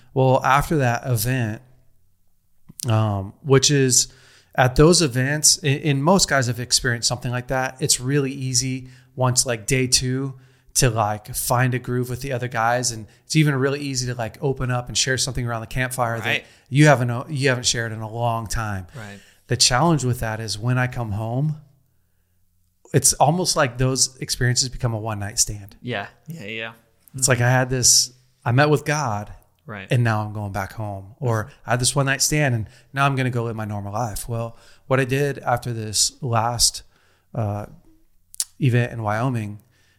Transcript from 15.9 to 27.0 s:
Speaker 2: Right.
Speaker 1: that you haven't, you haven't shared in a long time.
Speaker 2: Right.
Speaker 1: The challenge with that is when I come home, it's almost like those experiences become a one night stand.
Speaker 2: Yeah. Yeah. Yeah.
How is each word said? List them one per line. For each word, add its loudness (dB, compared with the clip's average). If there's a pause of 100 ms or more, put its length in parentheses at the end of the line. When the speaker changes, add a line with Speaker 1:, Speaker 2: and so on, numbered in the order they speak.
Speaker 2:
Right. -6
Speaker 1:
that -2 (240)
you 6
haven't, 4
you -2
haven't 0
shared -2
in -10
a -10
long -2
time. -6
Speaker 2:
Right. -16 (300)
Speaker 1:
The 0
challenge 4
with -2
that -6
is -8
when 0
I 0
come -6
home, -2 (1400)
it's 4
almost 2
like 0
those 0
experiences -2
become -4
a -4
one -6
night -6
stand. -4
Speaker 2:
Yeah. -6 (180)
Yeah. -14
Yeah. -8 (420)